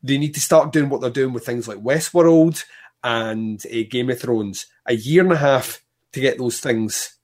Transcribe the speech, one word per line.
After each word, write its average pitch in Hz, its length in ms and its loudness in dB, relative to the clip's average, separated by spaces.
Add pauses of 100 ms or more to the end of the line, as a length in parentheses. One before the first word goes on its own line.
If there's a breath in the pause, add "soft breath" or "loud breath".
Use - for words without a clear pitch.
They 139 160 -2
need 147 160 -4
to 147 80 -6
start 156 280 4
doing 147 200 0
what 131 100 -4
they're 127 80 -2
doing 131 240 -2
with 117 140 -8
things 120 200 -6
like 107 120 -12
Westworld 165 840 4 (400 loud breath)
and, 110 640 -4
uh, 117 240 -4
Game 123 220 -4
of 123 100 -4
Thrones. 107 460 -4 (180)
A 120 120 -2
year 143 260 4
and 185 100 4
a 165 40 2
half 139 460 0 (300)
to 135 80 -8
get 131 160 0
those 120 240 -4
things 113 640 -4